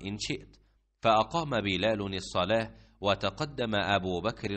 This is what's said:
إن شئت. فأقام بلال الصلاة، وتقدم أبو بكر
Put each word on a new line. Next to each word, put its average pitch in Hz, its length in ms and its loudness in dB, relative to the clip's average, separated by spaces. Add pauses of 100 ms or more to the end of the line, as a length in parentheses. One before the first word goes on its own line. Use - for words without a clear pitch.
إن 101 120 -6
شئت. - 380 -8 (440)
فأقام 113 500 4
بلال 101 640 0
الصلاة، 101 560 0 (300)
وتقدم 107 760 0
أبو 92 460 2
بكر 110 360 -4